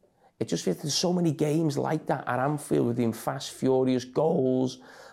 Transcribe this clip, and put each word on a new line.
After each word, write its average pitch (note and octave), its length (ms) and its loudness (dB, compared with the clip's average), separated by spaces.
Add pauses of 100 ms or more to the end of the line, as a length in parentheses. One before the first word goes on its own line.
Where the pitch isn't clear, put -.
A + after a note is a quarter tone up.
(420)
It A#2 80 -4
just F3 160 -2
feels F3 120 0
there's D3 160 -6
so F3 200 0
many F3 180 2
games D3 460 0
like C3+ 300 -2
that C3+ 200 -2
at B2 100 0
Anfield C#3+ 500 0
with A#2+ 100 0
them A#2 160 2
fast, C3+ 380 -6
furious C3 520 2
goals, C3 760 0 (340)